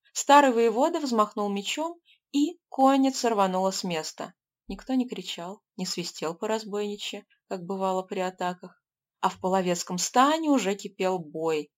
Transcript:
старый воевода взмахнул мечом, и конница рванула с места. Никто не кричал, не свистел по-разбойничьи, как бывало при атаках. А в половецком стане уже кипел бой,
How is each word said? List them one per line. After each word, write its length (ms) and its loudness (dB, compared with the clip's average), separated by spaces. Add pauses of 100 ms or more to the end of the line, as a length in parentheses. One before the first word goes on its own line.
(120)
старый 380 6
воевода 480 2
взмахнул 500 0
мечом, 520 -6 (320)
и 260 0 (100)
конница 600 4
рванула 400 2
с 140 -4
места. 500 -6 (320)
Никто 280 -6
не 140 0
кричал, 540 -12 (140)
не 100 -6
свистел 480 -6
по-разбойничьи, 880 -6 (240)
как 160 -8
бывало 380 -2
при 160 -8
атаках. 640 -6 (380)
А 80 2
в 100 -6
половецком 600 0
стане 520 2
уже 240 2
кипел 460 -4
бой, 580 -4